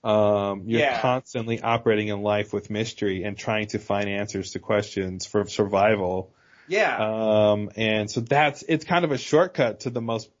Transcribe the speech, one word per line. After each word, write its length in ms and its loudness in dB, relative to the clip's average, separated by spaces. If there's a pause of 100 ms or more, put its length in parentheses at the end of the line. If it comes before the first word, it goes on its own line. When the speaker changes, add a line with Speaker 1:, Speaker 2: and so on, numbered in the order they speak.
Speaker 1:
Um, 600 2
you're 160 0
Speaker 2:
Yeah. 200 0
Speaker 1:
constantly 600 -2
operating 460 2
in 160 -4
life 280 0
with 200 -6
mystery 540 -4
and 120 -6
trying 300 -2
to 120 -8
find 300 -2
answers 440 -6
to 60 -8
questions 680 -4
for 180 0
survival. 880 0 (340)
Speaker 2:
Yeah. 300 0 (540)
Speaker 1:
Um, 240 0
and 340 0
so 120 -4
that's, 460 0
it's 180 0
kind 200 2
of 60 -2
a 80 0
shortcut 600 2
to 100 -6
the 100 -4
most 280 -4 (100)